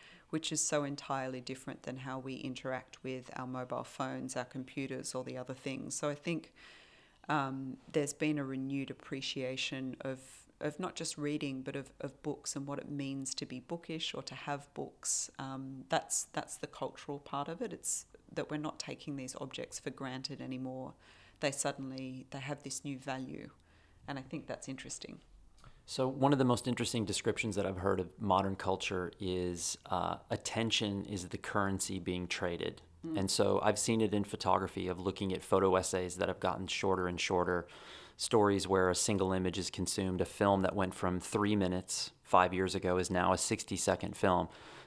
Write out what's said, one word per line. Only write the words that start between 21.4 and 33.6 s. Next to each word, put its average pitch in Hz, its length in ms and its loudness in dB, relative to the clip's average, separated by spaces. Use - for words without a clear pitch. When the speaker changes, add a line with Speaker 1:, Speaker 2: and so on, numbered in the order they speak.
Speaker 1:
suddenly, 131 800 -4
they 139 80 -8
have 139 240 -6
this - 200 -8
new 139 140 -4
value, 131 540 -8
and 139 100 -4
I 131 60 -8
think - 240 -8
that's - 200 -8
interesting. - 520 -10
Speaker 2:
So 131 220 0
one 135 260 4
of 135 60 8
the 135 60 6
most 120 220 4
interesting 117 380 0
descriptions 95 520 0
that 98 100 2
I've 95 100 -2
heard 95 220 4
of 90 80 -2
modern 98 360 6
culture 92 640 0
is, 90 580 0
uh, 87 280 0
attention 110 720 0
is 92 240 -4
the - 80 -6
currency 98 640 2
being 90 280 -2
traded. - 540 -2
Speaker 1:
Mm. 160 140 -2
Speaker 2:
And 98 100 2
so 101 320 6